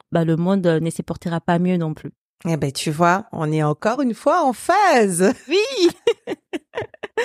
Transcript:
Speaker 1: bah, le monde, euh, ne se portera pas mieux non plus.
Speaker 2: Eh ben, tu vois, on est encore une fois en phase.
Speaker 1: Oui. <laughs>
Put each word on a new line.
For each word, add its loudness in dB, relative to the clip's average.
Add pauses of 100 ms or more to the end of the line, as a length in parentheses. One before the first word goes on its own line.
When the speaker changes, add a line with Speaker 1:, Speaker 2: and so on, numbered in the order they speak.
(100)
Speaker 1:
bah, 2
le 2
monde, 0
euh, 2
ne -2
se -6
portera -6
pas 0
mieux 0
non -4
plus. -16 (360)
Speaker 2:
Eh 0
ben, -2
tu -6
vois, 2
on -4
est 0
encore -2
une -2
fois 0
en 0
phase. 2 (160)
Speaker 1:
Oui. 2 (380)
<laughs> -8 (880)